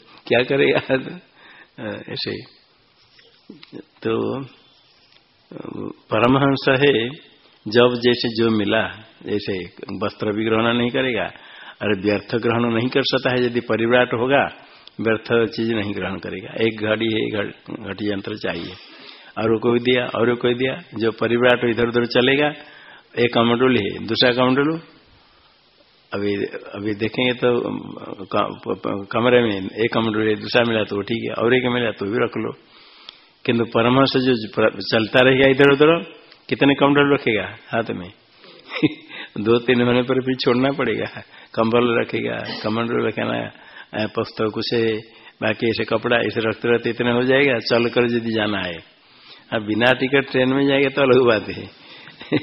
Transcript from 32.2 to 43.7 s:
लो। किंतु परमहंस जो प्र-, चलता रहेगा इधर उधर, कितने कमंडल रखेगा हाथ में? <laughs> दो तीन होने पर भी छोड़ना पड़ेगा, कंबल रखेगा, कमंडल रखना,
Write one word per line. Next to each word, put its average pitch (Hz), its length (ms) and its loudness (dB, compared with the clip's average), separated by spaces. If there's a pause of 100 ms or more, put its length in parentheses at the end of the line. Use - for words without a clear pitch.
लो। 113 140 -6 (920)
किंतु 117 200 0
परमहंस 123 520 4
जो 127 160 2 (220)
प्र-, 110 240 2
चलता 110 400 0
रहेगा 131 300 6
इधर 139 220 6
उधर, 156 320 4 (460)
कितने 139 240 4
कमंडल 143 400 4
रखेगा 107 440 -2 (100)
हाथ 117 220 -2
में? 95 220 -10 (720)
<laughs> - 600 -6
दो 117 160 4
तीन 120 220 2
होने 123 200 4
पर 127 180 0
भी 131 160 -2
छोड़ना 127 360 2
पड़ेगा, 113 340 -2 (500)
कंबल 117 460 2
रखेगा, 117 360 -4 (260)
कमंडल 117 440 -2
रखना, 113 440 -4 (420)